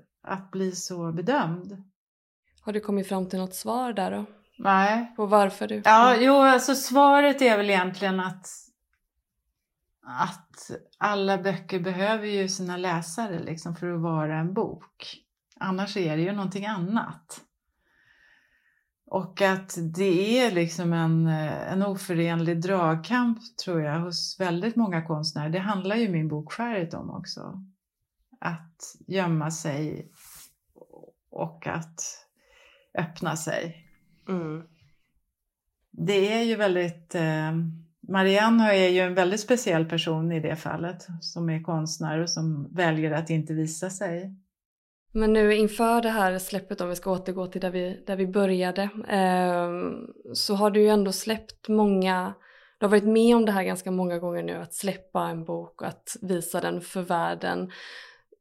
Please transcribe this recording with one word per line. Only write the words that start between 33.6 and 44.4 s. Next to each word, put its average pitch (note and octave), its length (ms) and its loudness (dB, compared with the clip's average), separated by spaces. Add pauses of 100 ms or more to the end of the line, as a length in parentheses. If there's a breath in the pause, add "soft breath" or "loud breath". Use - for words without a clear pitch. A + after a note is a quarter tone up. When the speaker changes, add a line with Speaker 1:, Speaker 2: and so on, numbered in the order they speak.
Speaker 3:
Mm. D#3+ 360 -6 (1300)
Speaker 1:
Det G3 420 2
är A#3 100 2
ju A3+ 120 2
väldigt, F3+ 600 0
eh, D#3 360 0 (580)
Marianne G#3 640 4
är F#3 160 6
ju F3+ 100 4
en F3+ 160 0
väldigt F#3 240 2
speciell F#3+ 460 2
person E3 460 -2
i E3 80 -2
det D#3+ 160 -4
fallet, E3+ 520 -8 (140)
som E3+ 280 -4
är D#3+ 140 -2
konstnär D#3 560 -4
och E3+ 100 -2
som D#3+ 440 -4
väljer D#3+ 380 0
att D#3+ 180 -2
inte D#3+ 240 -2
visa D#3+ 360 -4
sig. F#3+ 460 -8 (760)